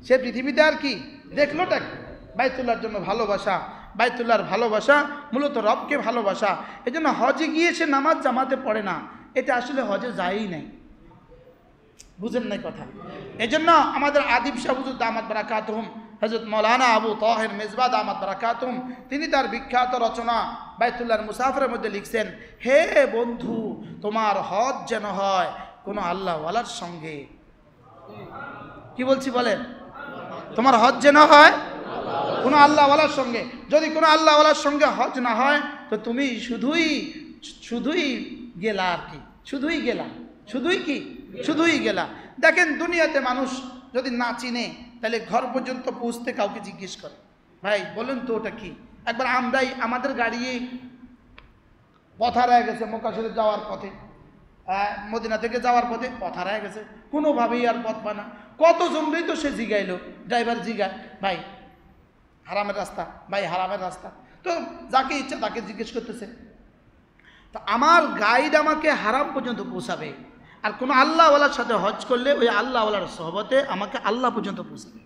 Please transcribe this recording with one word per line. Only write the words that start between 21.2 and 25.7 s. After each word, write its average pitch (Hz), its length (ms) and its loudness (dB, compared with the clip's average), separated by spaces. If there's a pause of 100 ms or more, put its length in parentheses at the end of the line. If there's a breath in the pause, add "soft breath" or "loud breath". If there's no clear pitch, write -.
মুসাফিরের 254 480 -2
মধ্যে 220 200 -4
লিখছেন, 202 380 -4 (380 loud breath)
"হে 285 460 6
বন্ধু, 233 720 -4 (160 loud breath)
তোমার 208 400 0
হজ 202 480 -2
যেন 214 160 -2
হয় 190 460 0 (320)